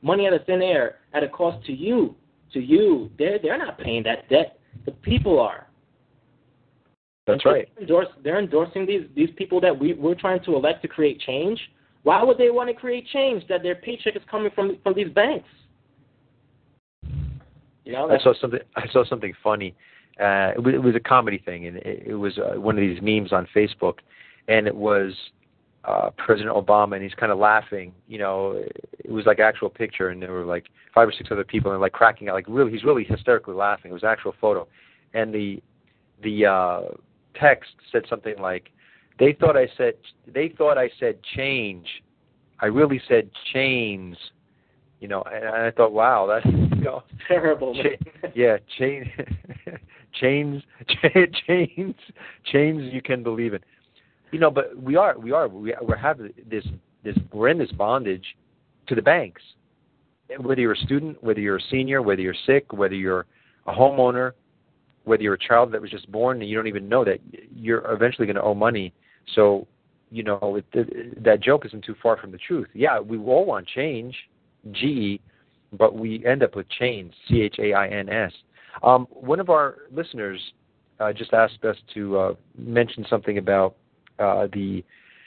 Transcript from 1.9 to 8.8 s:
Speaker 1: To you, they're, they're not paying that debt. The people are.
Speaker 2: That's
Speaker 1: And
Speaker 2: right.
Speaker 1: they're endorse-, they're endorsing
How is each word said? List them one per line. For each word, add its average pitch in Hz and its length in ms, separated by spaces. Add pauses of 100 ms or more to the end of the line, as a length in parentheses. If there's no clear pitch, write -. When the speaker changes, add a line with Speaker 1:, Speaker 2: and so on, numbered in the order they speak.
Speaker 1:
To 135 80
you, 143 580
they're, 190 240
they're 180 160
not - 200
paying 117 260
that 113 240
debt. 147 320 (240)
The - 80
people 185 480
are. 95 260 (1600)
Speaker 2:
That's 104 180
Speaker 1:
And 139 80
Speaker 2:
right. 143 220
Speaker 1:
they're 214 80
endorse-, 175 400
they're 160 160
endorsing 170 480